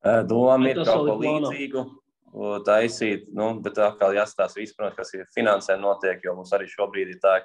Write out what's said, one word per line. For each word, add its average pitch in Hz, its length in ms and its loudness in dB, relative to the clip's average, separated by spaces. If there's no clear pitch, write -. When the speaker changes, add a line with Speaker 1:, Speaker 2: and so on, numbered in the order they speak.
Speaker 1:
Ē, 113 220 4
doma 123 320 4
Speaker 2:
Vai 131 160 2
Speaker 1:
ir 120 80 -2
Speaker 2:
tas 117 80 2
Speaker 1:
kaut 147 160 2
Speaker 2:
vēl - 20 2
Speaker 1:
ko - 60 2
Speaker 2:
ir - 80 -4
plānā? 151 300 -2
Speaker 1:
līdzīgu, 135 320 -6
o, 104 160 -6
taisīt, 110 680 0
nu, 107 180 -2
bet 101 160 -6
atkal 104 360 2
jāstāsta 104 440 -2
viss, 107 160 -12
protams, 101 240 -8
kas - 160 -12
ir 95 100 -10
finansēm 98 480 2
notiek, 95 400 0
jo 90 120 -4
mums 92 200 -12
arī 98 120 0
šobrīd 98 480 -4
ir 90 80 -18
tā 95 220 6